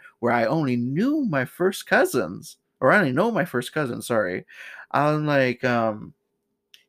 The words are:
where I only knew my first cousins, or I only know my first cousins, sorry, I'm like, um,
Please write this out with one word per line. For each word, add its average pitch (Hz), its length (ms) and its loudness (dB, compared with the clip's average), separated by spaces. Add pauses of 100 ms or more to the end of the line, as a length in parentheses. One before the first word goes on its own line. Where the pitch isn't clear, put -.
(200)
where 117 140 0
I 117 120 2
only 135 300 0
knew 196 500 0
my 151 200 0
first 185 420 -2
cousins, 123 680 -2 (220)
or 135 120 4
I 190 80 6
only 147 120 2
know 185 200 0
my 175 140 0
first 123 280 -6
cousins, 120 340 -4
sorry, 101 380 0 (460)
I'm 151 340 0
like, 135 380 0
um, 113 500 0 (760)